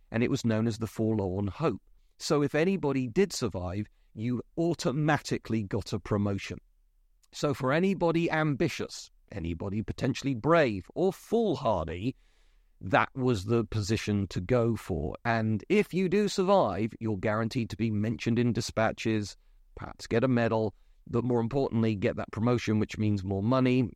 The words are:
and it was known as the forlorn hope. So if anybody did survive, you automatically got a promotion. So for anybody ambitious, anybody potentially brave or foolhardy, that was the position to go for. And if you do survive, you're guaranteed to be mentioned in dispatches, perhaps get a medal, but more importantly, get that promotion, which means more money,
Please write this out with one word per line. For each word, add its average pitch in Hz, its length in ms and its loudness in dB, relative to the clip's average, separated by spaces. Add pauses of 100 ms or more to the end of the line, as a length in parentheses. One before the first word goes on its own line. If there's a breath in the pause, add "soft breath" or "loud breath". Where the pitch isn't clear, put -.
(120)
and 113 120 0
it - 80 0
was 135 140 -2
known 110 220 2
as 113 100 -2
the 110 100 -4
forlorn 101 600 -2
hope. 170 340 -2 (360)
So 147 240 0
if 143 140 0
anybody 147 520 2
did 180 260 2
survive, 95 540 -4 (260)
you 113 280 -4 (160)
automatically 147 1040 0
got 101 300 -4
a 98 60 -4
promotion. 101 600 -2 (760)
So 147 200 -2
for 131 200 0
anybody 170 580 2
ambitious, - 800 -2 (220)
anybody 90 480 -4
potentially 135 520 -4
brave 127 640 2
or 180 160 2
foolhardy, 113 1040 -2 (640)
that 110 360 2
was 123 280 0
the 117 220 0
position 104 640 -2
to - 120 -8
go 117 380 0
for. 76 480 -6
And 110 420 0
if 208 260 2
you 185 140 0
do 196 220 2
survive, 131 720 2
you're 110 160 -2
guaranteed 110 540 -2
to 101 40 -6
be 113 160 0
mentioned 110 480 0
in 120 140 2
dispatches, 110 840 -2 (400)
perhaps - 320 -14
get 113 160 2
a 131 60 4
medal, 113 440 2 (320)
but 117 200 -2
more 123 160 2
importantly, 113 540 0
get 95 200 0
that - 160 -8
promotion, 110 480 2
which - 180 -2
means 101 280 0
more 98 180 -2
money, 127 520 4